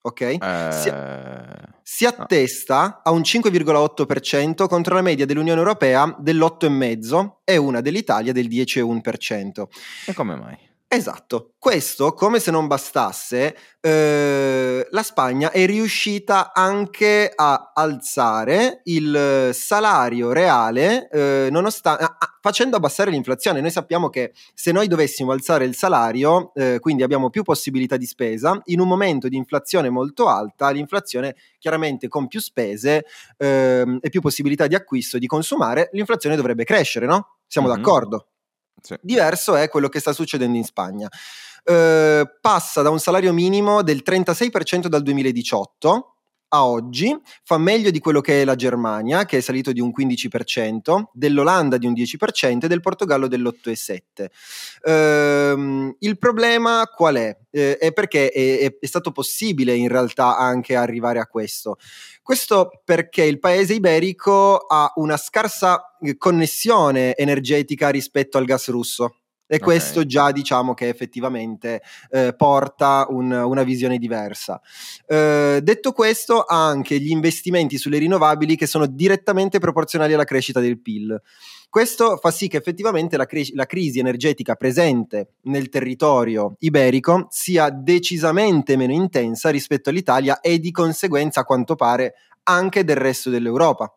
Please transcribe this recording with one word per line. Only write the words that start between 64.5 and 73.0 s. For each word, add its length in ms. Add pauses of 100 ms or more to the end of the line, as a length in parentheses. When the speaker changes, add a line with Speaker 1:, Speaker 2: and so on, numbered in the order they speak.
Speaker 1:
ha 400
una 220
scarsa, 800
eh, 160
connessione 1000
energetica 760
rispetto 480
al 80
gas 220
russo. 480 (340)
E 60
Speaker 2:
Ok. 60
Speaker 1:
questo 420
già 260
diciamo 440
che 160
effettivamente, 880 (300)
eh, 260
porta 720